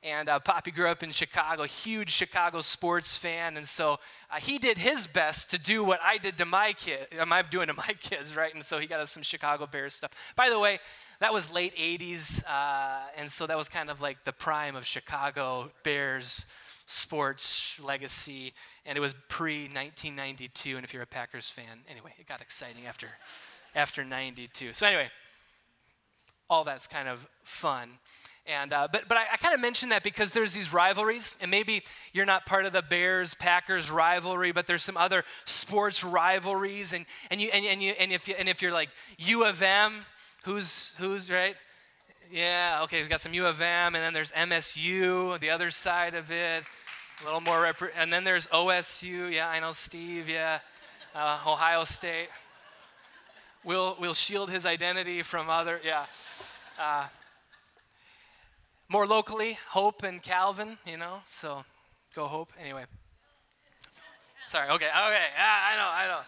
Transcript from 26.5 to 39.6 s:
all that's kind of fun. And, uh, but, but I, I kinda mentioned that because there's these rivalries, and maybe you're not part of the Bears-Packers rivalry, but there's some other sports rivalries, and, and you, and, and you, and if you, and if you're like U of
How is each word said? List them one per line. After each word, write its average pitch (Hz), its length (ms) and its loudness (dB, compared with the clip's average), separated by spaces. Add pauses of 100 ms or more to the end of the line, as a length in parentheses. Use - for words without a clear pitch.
all 160 140 4
that's 135 220 -8
kind 139 220 -6
of 127 180 -10 (180)
fun. 127 440 -4 (580)
And, 143 280 -4
uh, 143 180 2
but, 220 160 -2
but 233 80 6
I, 226 60 6 (100)
I 226 60 2
kinda 330 180 4
mentioned 240 360 0
that 202 120 4
because 208 300 0
there's 220 180 2
these 180 180 -2
rivalries, 202 680 2
and 180 100 -4
maybe 208 320 2 (300)
you're 196 140 2
not 190 180 4
part 190 220 2
of 185 80 -4
the 185 80 4
Bears-Packers 175 1080 2
rivalry, 175 640 2
but 170 140 0
there's 175 160 2
some 190 160 -2
other 180 260 4 (220)
sports 202 580 2
rivalries, 190 880 2
and, 175 140 -4 (240)
and 196 100 -2
you, 214 140 2
and, 202 100 4
and 196 180 2
you, 196 160 2
and 190 140 2
if 180 160 -2
you, 196 100 -2
and 190 120 0
if 170 100 0
you're 180 100 0
like 156 200 0 (260)
U 220 300 4
of 190 160 2